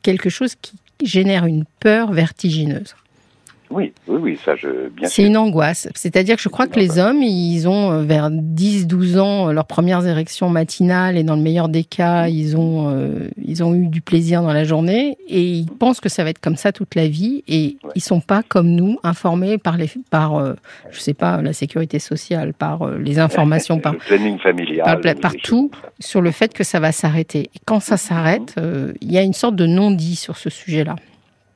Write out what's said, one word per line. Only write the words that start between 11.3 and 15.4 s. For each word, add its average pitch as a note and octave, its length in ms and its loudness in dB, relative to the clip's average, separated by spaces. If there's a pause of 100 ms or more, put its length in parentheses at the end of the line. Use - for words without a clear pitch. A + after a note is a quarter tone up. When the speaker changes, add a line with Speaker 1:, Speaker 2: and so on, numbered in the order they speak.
Speaker 1:
le D3+ 80 2
meilleur E3 260 0
des D#3+ 140 0
cas, E3+ 460 0
ils D#3 280 0
ont, D#3+ 380 0
euh, C3+ 360 -4 (120)
ils E3 220 -4
ont E3+ 100 2
eu F3+ 140 2
du D#3+ 120 -2
plaisir E3+ 420 2
dans D#3+ 100 0
la D3+ 100 2
journée, F3 540 0 (120)
et F#3+ 140 0